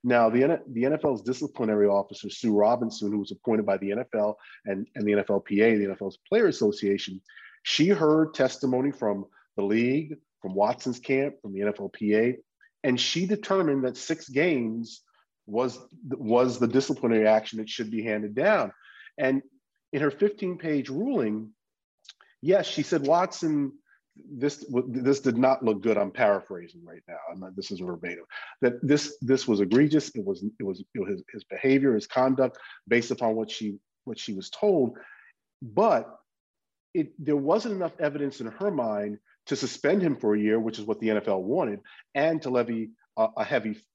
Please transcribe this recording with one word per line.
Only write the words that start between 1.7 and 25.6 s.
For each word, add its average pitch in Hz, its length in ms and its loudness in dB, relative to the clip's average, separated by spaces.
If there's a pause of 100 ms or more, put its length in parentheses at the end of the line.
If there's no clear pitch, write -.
officer, 101 420 -2
Sue 110 240 0
Robinson, 107 560 2
who 104 80 -2
was 101 140 -6
appointed 107 340 -2
by 98 120 0
the 101 120 -4
N 107 80 -2
F 127 160 -6
L 107 240 0 (280)
and, 98 280 -6
and 110 100 -6
the 104 100 2
N 104 40 4
F 98 120 -2
L 98 100 2
P 101 220 0
A, 113 140 6
the 101 100 0
N 98 40 -4
F 95 100 -8
L's 98 280 -8
Players 208 260 4
Association, 98 640 -2 (440)
she 160 240 2
heard 156 460 4
testimony 131 580 0
from 101 320 -4 (320)
the 98 80 -2
league, 127 500 0 (260)
from 95 140 -8
Watson's 123 460 0
camp, 135 420 -2
from 101 100 -12
the 98 100 -6
N 104 60 0
F 104 120 -4
L 98 80 -8
P 104 260 -2
A, 117 220 2 (480)
and 123 160 2
she 180 260 -2
determined 185 580 0
that 127 120 -4
six - 320 -8
games 123 720 -2 (460)
was, 120 320 -2 (280)
was 120 520 2
the 117 100 2
disciplinary 117 580 2
action 110 320 2
that 110 100 -8
should 110 220 -6
be 110 140 -4
handed 107 300 -4
down. 147 360 2 (480)
And 135 240 0 (500)
in 147 100 -2
her 147 80 2
fifteen-page 165 800 -2
ruling, 131 600 -2 (920)
yes, 180 260 4
she - 140 -4
said, 143 240 0
"Watson, 156 680 2 (440)
this 139 500 -4
w-, 123 360 -2
this 135 180 4
did 120 180 2
not 131 260 4